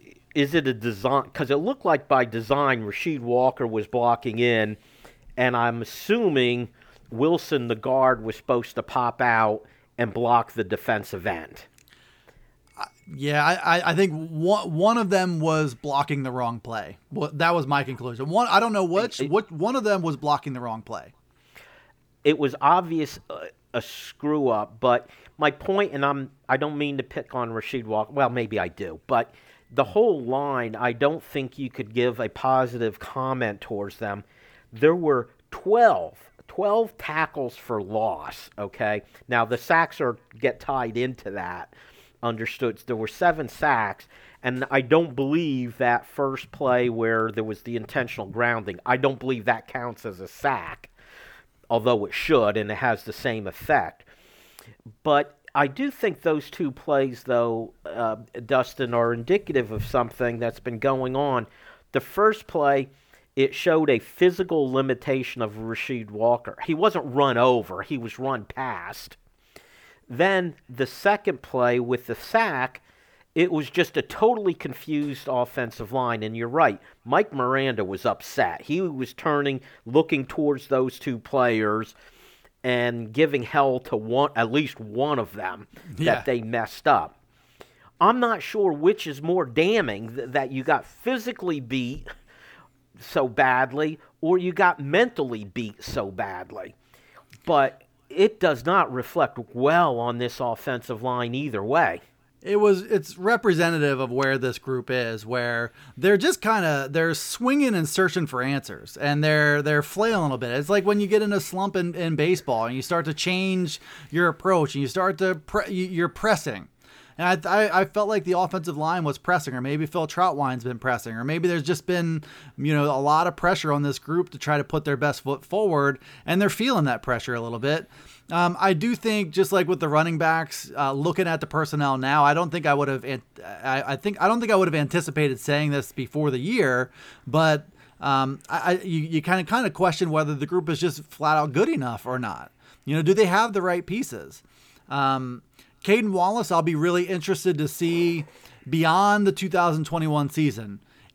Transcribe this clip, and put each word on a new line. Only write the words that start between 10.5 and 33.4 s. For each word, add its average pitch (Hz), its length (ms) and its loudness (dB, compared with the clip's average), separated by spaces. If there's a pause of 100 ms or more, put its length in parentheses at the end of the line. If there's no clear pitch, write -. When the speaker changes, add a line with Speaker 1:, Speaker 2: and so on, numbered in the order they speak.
Speaker 1:
the 113 120 -2
defensive 101 600 -4
end. 85 380 -6 (1120)
Speaker 2:
Uh, - 60 -10 (300)
yeah, 147 280 0
I, 170 360 2
I, 175 140 0
I - 20 -2
think 185 180 2
one, 165 600 -2
one 202 240 4
of 220 100 0
them 180 320 2
was 156 340 2
blocking 139 480 -2
the 131 80 -6
wrong 120 300 -4
play. 104 380 -8 (120)
Well, 147 220 -4
that 165 220 2
was 160 120 0
my 139 160 2
conclusion. 127 460 -8
One, 214 220 2
I 185 100 6
don't 226 140 2
know 196 100 2
which, 196 360 -2
Speaker 1:
It, 135 40 -2
it 143 60 -4
Speaker 2:
which 208 200 0
one 170 240 -2
of 175 100 -2
them 202 180 2
was 160 160 -2
blocking 147 340 0
the 127 80 -8
wrong 113 220 -8
play. 90 320 -12 (1080)
Speaker 1:
It 151 140 4
was 139 220 0
obvious, 160 600 2 (100)
uh, 80 160 -12 (260)
a 120 80 -2
screw - 680 -2
up, 107 320 -2
but 123 280 2 (300)
my 151 120 4
point, 196 420 0
and 139 120 0
I'm, 139 260 0 (180)
I 131 80 4
don't 147 200 -4
mean 143 200 -2
to 131 60 -2
pick - 320 -12
on 120 160 -4
Rasheed 113 340 -6
Walker. 107 280 -2
Well, 139 180 2
maybe 113 280 -4
I 90 100 -2
do, 82 380 -10
but 117 260 0 (380)
the 131 140 0
whole 202 380 2
line, 127 520 -2
I 120 180 0
don't 143 300 0
think - 360 -8
you 131 120 -6
could 110 240 -10
give 120 240 2
a 117 100 -4
positive 123 720 0
comment 127 600 -4